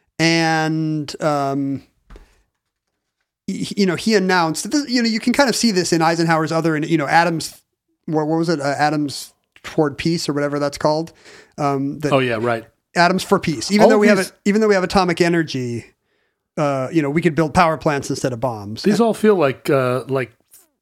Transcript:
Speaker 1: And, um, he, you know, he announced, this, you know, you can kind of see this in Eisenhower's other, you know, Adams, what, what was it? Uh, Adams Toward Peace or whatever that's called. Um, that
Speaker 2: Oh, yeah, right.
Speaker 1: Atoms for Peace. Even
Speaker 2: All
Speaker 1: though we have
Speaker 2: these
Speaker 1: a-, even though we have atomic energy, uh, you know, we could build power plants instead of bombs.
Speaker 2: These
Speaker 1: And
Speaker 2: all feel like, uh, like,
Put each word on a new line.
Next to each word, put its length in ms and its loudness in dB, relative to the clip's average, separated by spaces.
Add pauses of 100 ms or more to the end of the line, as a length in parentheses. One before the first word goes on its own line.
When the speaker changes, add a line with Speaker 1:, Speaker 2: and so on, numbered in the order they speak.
(180)
Speaker 1:
And, 1040 0
um, 600 -2 (1600)
he, 300 -8
you 100 2
know, 80 0
he 200 0
announced, 560 0
this, 200 -2
you 120 0
know, 60 0
you 120 -2
can 120 0
kind 160 4
of 80 -2
see 140 2
this 220 0
in 100 2
Eisenhower's 500 2
other, 240 0
you 220 0
know, 80 0
Adams, 540 0 (460)
what, 200 -2
what 100 0
was 120 0
it? 120 0
Uh, 40 -6 (140)
Adams 540 -2 (300)
Toward 360 -2
Peace 300 -2
or 40 -4
whatever 260 -2
that's 200 -4
called. 340 -2 (460)
Um, 420 -2
that 120 -2
Speaker 2:
Oh, 60 4
yeah, 220 0
right. 260 -2 (280)
Speaker 1:
Atoms 280 2
for 160 0
Peace. 320 -4
Even 140 4
Speaker 2:
All 60 8
Speaker 1:
though 80 4
we 100 4
have 100 4
Speaker 2:
these 120 -4
Speaker 1:
a-, 40 -20 (120)
even 140 2
though 80 2
we 60 4
have 100 2
atomic 360 0
energy, 640 -2 (720)
uh, 340 -2
you 120 0
know, 80 -2
we 100 0
could 140 0
build 180 0
power 240 4
plants 320 -2
instead 240 -4
of 80 -8
bombs. 420 -6
Speaker 2:
These 120 2
Speaker 1:
And 80 2
Speaker 2:
all 120 2
feel 200 2
like, 340 0
uh, 400 0
like, 240 -4 (500)